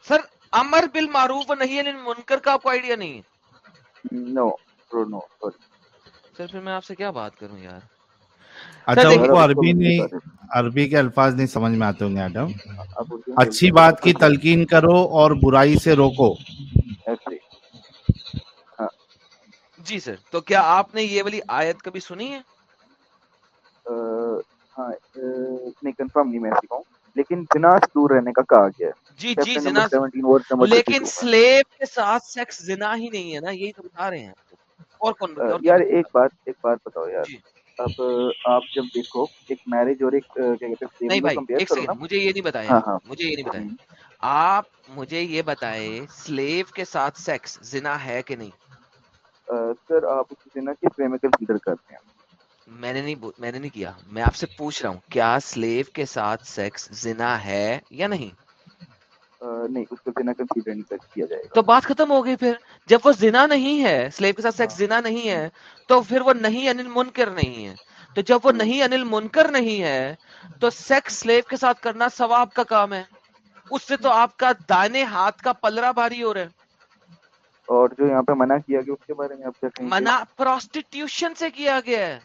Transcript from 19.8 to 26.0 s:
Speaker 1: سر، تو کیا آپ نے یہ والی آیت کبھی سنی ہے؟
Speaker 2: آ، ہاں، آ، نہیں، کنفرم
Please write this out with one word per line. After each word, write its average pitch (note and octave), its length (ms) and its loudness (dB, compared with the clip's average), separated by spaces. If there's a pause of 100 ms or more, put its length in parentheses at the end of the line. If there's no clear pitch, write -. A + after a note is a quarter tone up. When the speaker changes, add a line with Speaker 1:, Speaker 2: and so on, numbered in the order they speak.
Speaker 1:
سر، A#2 160 -12 (160)
تو E3+ 100 -4
کیا G3 200 2
آپ F#3 340 2
نے A3 80 -2
یہ G3+ 200 -2
والی G#3 240 -6
آیت D#3+ 300 -2
کبھی F#3 220 -12
سنی G3+ 340 -12
ہے؟ C4+ 80 -14 (1400)
Speaker 2:
آ، A#2+ 60 -10 (840)
ہاں، B2+ 140 -8 (240)
آ، C3 40 -18 (600)
نہیں، C#3 120 -8
کنفرم C3+ 360 0